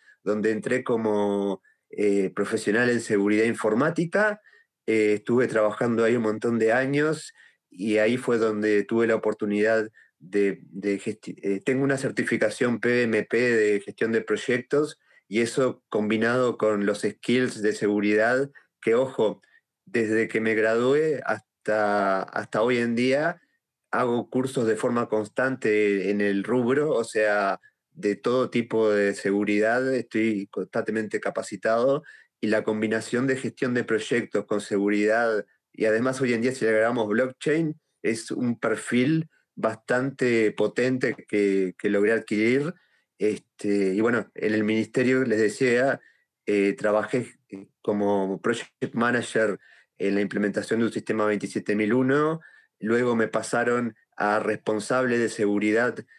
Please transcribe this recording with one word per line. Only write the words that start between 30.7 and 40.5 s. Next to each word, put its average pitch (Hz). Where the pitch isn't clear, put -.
capacitado 117
y 113
la 107
combinación 110
de 131
gestión 123
de 120
proyectos 110
con 104
seguridad, 104
y -
además 120
hoy 123
en 113
día 123
si 110
le 110
agregamos 110
blockchain, 147
es 113
un 120
perfil 127
bastante 120